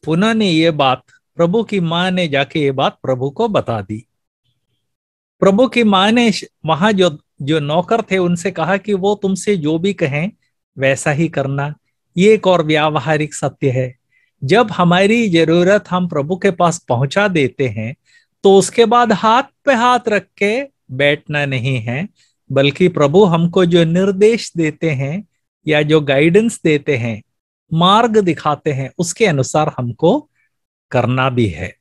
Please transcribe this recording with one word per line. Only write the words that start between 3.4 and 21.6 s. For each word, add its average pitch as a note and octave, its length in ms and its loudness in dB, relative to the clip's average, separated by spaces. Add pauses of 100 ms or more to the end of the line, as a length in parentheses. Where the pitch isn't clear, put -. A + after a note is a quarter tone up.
बता A#2+ 320 -2
दी। G#2+ 260 -12 (1300)
प्रभु G3 280 4
की A#3+ 160 0
माँ G3+ 260 2
ने A#3 220 2
श-, - 120 -6 (220)
वहां D#3+ 260 0
जो, F3+ 300 0 (200)
जो D3+ 180 -2
नौकर E3+ 420 -2
थे, F#3+ 160 -4
उनसे F3 320 -2
कहा E3+ 260 -4
कि G3+ 180 -4
वो G3 200 -2
तुमसे G3+ 420 -2
जो D#3 220 -2
भी F#3+ 140 -2
कहें, D#3+ 380 -4 (480)
वैसा C3+ 320 0
ही D#3 180 0
करना। C#3 460 -4 (420)
ये G3+ 180 6
एक G3 120 -2
और F3 160 2
व्यावहारिक D3+ 720 -2
सत्य C#3 360 -4
है। B2+ 260 -4 (480)
जब G#3 260 2
हमारी G3 580 2
जरूरत F3 600 2
हम F3+ 180 -2
प्रभु D#3 280 -4
के F#3+ 140 0
पास F3 280 0
पहुंचा C#3 500 -2
देते C#3+ 400 -2
हैं, A2 280 -8 (460)
तो G3 160 6
उसके G3 260 2
बाद A#3 280 2
हाथ A3 300 2 (220)
पे C#4 100 2
हाथ A#3+ 340 0
रख G#3 180 -2 (120)
के G#3+ 240 -2 (280)
बैठना C#3+ 560 -2
नहीं C3 300 -4